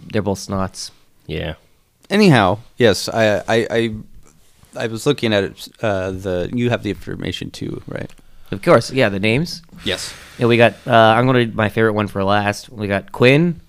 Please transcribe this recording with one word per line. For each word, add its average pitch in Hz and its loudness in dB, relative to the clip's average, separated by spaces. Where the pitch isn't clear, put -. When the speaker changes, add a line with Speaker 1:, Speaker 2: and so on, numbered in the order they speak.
Speaker 1:
they're 107 -2
both 95 -2
snots. - -8
Speaker 2:
Yeah. 80 -6
Speaker 3:
Anyhow, 123 4
yes, 110 2
I, 107 0
I, 113 0
I, 113 -2
I 127 -6
was 110 -10
looking 120 0
at 101 2
it. - -12
Uh, 98 -2
the, 92 -4
you 120 -2
have 110 -2
the 104 -6
information 90 -8
too, - -10
right? - -12
Speaker 1:
Of 98 -8
course, 139 4
yeah, 127 0
the 98 -4
names. 117 -2
Speaker 3:
Yes. - -6
Speaker 1:
Yeah, 120 2
we 117 6
got, 113 6
uh, 135 -6
I'm 113 6
gonna 127 2
read 113 -4
my 107 0
favorite 113 0
one 104 -2
for 98 -4
last. 104 -2
We 107 -8
got 98 -4
Quinn, 151 4